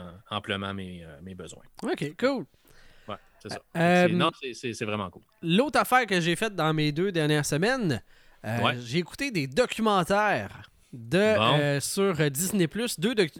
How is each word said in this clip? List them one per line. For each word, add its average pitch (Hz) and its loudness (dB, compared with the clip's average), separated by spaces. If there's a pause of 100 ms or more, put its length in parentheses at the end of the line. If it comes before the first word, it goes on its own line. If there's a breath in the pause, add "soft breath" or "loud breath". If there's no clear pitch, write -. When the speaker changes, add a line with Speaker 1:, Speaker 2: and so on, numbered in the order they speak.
(300)
Speaker 1:
amplement 98 -4
mes, 90 -10
euh, 80 -18
mes 92 -14
besoins. 87 -16 (200)
Speaker 2:
OK, 208 -4
cool. 247 -2 (640 soft breath)
Speaker 1:
Ouais, 104 -10 (260)
c'est 107 -12
ça. 110 -10 (160)
Speaker 2:
Euh, 175 4
Speaker 1:
C'est, 107 0
non, 151 2 (100)
c'est, 123 -10
c'est, 120 -6
c'est 117 -6
vraiment 104 -2
cool. - -20 (200)
Speaker 2:
l'autre 220 2
affaire 247 2
que 190 0
j'ai 170 0
faite 220 -2
dans 156 2
mes 151 2
deux 180 -2
dernières 151 2
semaines, 180 0 (420 soft breath)
euh, 113 -2
Speaker 1:
Ouais. 127 2
Speaker 2:
j'ai 120 -4
écouté 277 -4
des 165 -2
documentaires 196 0 (240)
de, 170 2
Speaker 1:
Bon. 127 6
Speaker 2:
euh, 143 2
sur, 196 0
euh, 151 2
Disney 170 0
Plus, 214 -4
deux 220 0
doc-, 196 2